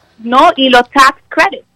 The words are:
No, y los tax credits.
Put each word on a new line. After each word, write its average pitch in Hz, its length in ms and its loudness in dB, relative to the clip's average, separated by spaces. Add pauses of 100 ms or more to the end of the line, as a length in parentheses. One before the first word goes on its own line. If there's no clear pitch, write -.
(180)
No, 247 380 0
y 269 140 0
los 247 200 0
tax - 400 0
credits. 320 340 -4 (120)